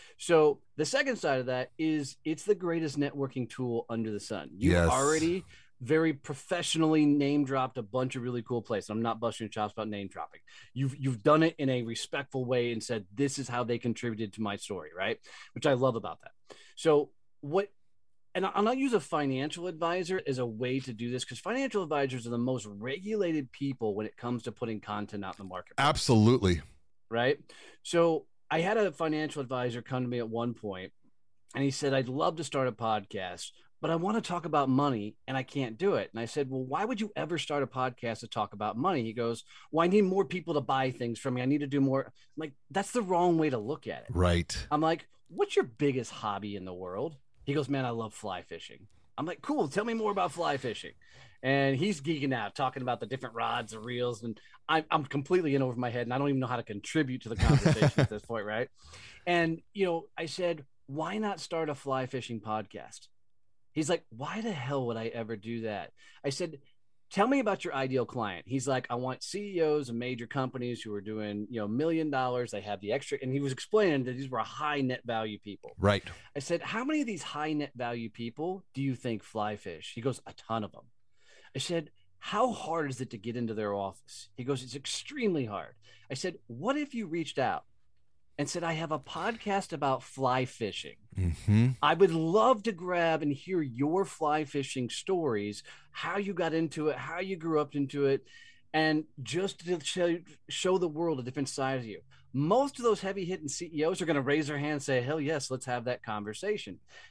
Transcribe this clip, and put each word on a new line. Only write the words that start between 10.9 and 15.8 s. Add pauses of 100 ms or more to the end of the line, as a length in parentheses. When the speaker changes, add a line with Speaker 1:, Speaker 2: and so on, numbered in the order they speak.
Speaker 1:
you've
done
it
in
a
respectful
way
and
said,
"This
is
how
they
contributed
to
my
story,"
right? (360)
Which
I
love